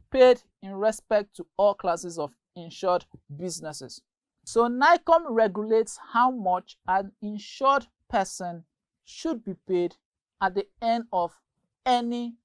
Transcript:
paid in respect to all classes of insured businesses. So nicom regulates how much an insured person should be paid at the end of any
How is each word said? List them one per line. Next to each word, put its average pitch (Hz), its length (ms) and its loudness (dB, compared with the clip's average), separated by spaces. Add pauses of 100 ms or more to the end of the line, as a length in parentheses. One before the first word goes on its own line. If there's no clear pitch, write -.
(120)
paid 254 300 6 (200)
in 196 120 -14
respect 208 640 -2
to - 100 -14 (120)
all 202 160 4
classes 175 440 -4
of - 140 -6 (240)
insured 175 500 -2 (320)
businesses. 156 640 -12 (420)
So 233 240 0
nicom 262 600 4
regulates 220 720 0 (120)
how 247 200 2
much 185 460 -4 (100)
an 196 240 -2 (100)
insured 262 640 -2 (240)
person 180 540 -4 (420)
should 320 380 -8
be 196 100 -8 (140)
paid 175 280 0 (460)
at 185 140 -2
the 196 100 -4 (160)
end 233 320 -2
of 175 180 -2 (540)
any 240 480 -2 (120)